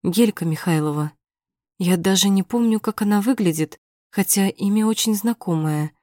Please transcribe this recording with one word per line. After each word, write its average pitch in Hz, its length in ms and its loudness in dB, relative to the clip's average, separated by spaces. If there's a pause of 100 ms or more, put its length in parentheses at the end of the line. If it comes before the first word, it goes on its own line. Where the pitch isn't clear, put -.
Гелька 190 420 0
Михайлова. 151 680 -2 (640)
Я 180 200 2
даже 190 320 2
не 196 120 2
помню, 226 380 0
как - 220 -6
она 208 200 2
выглядит, 175 580 -2 (300)
хотя 196 400 0
имя 208 380 0
очень 220 260 0
знакомое. 156 760 -2 (120)